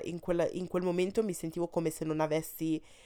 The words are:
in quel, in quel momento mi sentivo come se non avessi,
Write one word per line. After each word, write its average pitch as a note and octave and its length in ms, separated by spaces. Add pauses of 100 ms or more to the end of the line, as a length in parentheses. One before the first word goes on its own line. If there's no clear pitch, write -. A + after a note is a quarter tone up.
in E3+ 160
quel, E3+ 360
in F3+ 120
quel F3 160
momento F#3 400
mi G#3 100
sentivo E3+ 360
come E3 220
se D#3 140
non D#3 160
avessi, D#3 600 (240)